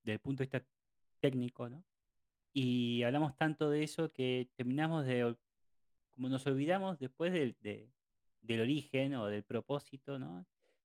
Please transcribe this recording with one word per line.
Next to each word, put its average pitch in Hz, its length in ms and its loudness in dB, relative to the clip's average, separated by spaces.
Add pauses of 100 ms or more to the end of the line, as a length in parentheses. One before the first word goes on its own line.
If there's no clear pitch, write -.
del 107 160 -2
punto 135 240 -4
de - 20 0
vista 131 180 -4 (560)
técnico, 123 520 0
¿no? 160 120 -16 (680)
Y 123 480 2
hablamos 135 340 2
tanto 156 360 2
de 151 120 2
eso 156 300 -4
que 127 420 0
terminamos 147 520 0
de 123 160 2
ol-, 120 160 0 (720)
como 127 180 -6
nos 131 160 -2
olvidamos 160 540 0
después 160 340 -2
del, 143 280 0
de, 107 280 -8 (540)
del 113 180 0
origen 135 540 0
o 113 100 -2
del 104 160 -2
propósito, 139 800 -6
¿no? 175 260 -10 (400)